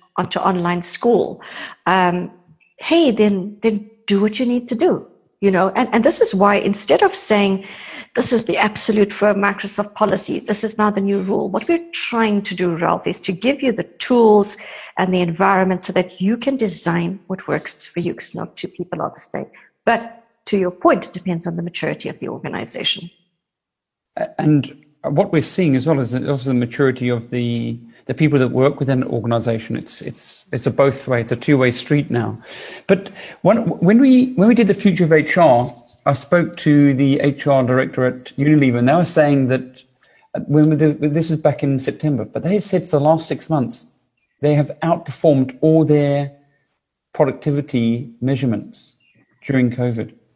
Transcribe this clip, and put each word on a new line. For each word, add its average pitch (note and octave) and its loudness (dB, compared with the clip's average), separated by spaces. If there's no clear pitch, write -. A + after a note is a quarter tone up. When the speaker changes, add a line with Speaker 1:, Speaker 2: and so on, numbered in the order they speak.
Speaker 1:
onto F3 -4
online F3 -2
school, - -2
um, F3+ 0
hey, D#4+ 2
then, G#3 0
then G#3+ -2
do G3 0
what G#3 0
you C4 -2
need A#3+ -2
to B3 -4
do, B3+ 0
you G3 4
know? F#3 2
And, A3+ 0
and A3+ 2
this E4+ 2
is - 2
why G3+ 4
instead - 2
of G4 2
saying, G3+ 0
"This - 0
is A3+ 0
the E3+ -2
absolute G#3 0
for G#3 4
Microsoft G3+ -4
policy, - -2
this G#3 -4
is G#3+ -6
now G#3+ 2
the G3+ -2
new G3 0
rule," G3 -2
what F#3+ -6
we're E4+ -2
trying A3 -2
to G3 -8
do, F3+ -2
Ralph, E3+ 0
is - -6
to G3+ -4
give C4 -2
you C4 0
the G3+ -4
tools G#3+ 2
and F#3 0
the F3+ 2
environment F#3 2
so F#3 -8
that F3+ -2
you G3+ 0
can C4+ -4
design F3 -2
what F#3 -10
works - -6
for - -8
you, E3+ -4
'cause - -16
no E3 -8
two - -12
people F3 -10
are D#3 -6
the - -20
same. - -12
But A#3 -4
to G#3 -2
your F3+ -2
point, A#3 0
it - -20
depends F3 -6
on E3+ -6
the E3+ -6
maturity D#3 -8
of - -16
the B2 -10
organization. A#2 -8
Speaker 2:
A-, - -8
and D3+ 2
what D#3+ 0
we're D#3 2
seeing D3 0
as B2+ -2
well C#3 0
is A#2 -4
also C#3 -4
the B2+ 0
maturity B2 -2
of A#2+ -4
the, A#2+ -4
the C#3+ -6
people C#3+ 2
that B2+ 2
work C3+ 0
within C3 0
an B2 -6
organization. A#2 -2
It's, - -8
it's, - -16
it's B2+ -4
a B2+ 2
both C#3 0
way, B2 0
it's A#2 -8
a A#2+ -2
two-way C3 2
street D3 -2
now. A2+ -4
But - 2
when, G#3+ 4
when G#3 6
we, C4 6
when F#3+ 4
we A#3 6
did A3+ 4
the F#3+ 2
Future F#3 2
of D#3 4
H D3+ 2
R, B2+ 4
I C#3+ 2
spoke E3 0
to C#3+ 4
the C#3 2
H C#3+ -2
R C#3 4
director B2+ 0
at B2+ -4
Unilever, C#3 4
and A#2+ 4
they C#3 4
were F3 4
saying C#3+ 2
that, - -4
uh, - -6
when D3+ 4
the, D3+ 2
this D3+ -2
is D#3 0
back D3 0
in C#3 0
September, C3+ -4
but - -8
they E3+ -2
had G#3 -2
said F3+ -2
for - 0
the C#3+ 0
last D#3 2
six - -8
months, C3 -4
they D3 2
have D3 2
outperformed C#3+ 0
all D#3+ 4
their C#3+ 0
productivity C3+ -2
measurements B2 -6
during B2+ 0
covid. A#2+ -6